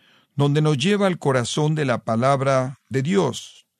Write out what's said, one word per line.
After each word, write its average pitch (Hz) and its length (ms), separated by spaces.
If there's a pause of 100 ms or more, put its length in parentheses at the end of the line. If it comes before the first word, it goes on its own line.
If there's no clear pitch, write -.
(360)
donde 143 260
nos 151 160
lleva 196 300
al 175 100
corazón 147 580
de 151 100
la 117 180
palabra 131 760 (100)
de 131 140
Dios, 170 640 (120)